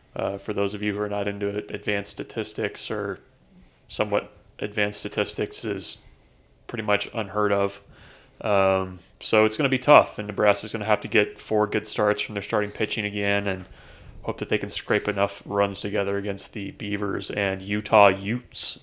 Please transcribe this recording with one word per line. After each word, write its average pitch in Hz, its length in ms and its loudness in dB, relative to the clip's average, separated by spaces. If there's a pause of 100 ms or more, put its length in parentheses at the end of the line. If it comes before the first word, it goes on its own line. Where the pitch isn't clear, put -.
(160)
uh, 98 220 -4
for - 140 -6
those 101 220 0
of 101 80 -8
you 104 120 0
who 101 80 -4
are 104 60 -2
not 104 200 -2
into 101 200 -2 (240)
advanced 101 380 -4
statistics - 800 -6
or 101 300 -4 (640)
somewhat - 460 -2 (260)
advanced 104 420 -2
statistics, - 640 -4
is 101 340 -6 (680)
pretty 110 160 -6
much 104 320 0
unheard 104 380 0
of. 98 280 2 (600)
Um, 95 580 2 (220)
so 110 240 4
it's 110 120 2
gonna 143 120 2
be 127 100 2
tough, 127 400 6
and 104 80 -8
Nebraska's 104 460 2
gonna 107 120 -4
have 107 180 4
to 113 60 -8
get 104 300 2
four 107 300 0
good 107 180 -2
starts 104 340 0
from - 140 -8
their 101 80 -4
starting 104 300 -2
pitching 107 320 -4
again 101 420 -2
and 92 180 -4 (580)
hope - 160 -6
that - 120 -6
they - 80 2
can - 100 -6
scrape - 400 -2
enough 101 380 -2
runs 101 340 0
together 101 380 -2
against 101 340 -6
the 98 200 -8
Beavers 101 580 -4
and 98 320 -2
Utah 104 460 6
Utes, 98 760 -2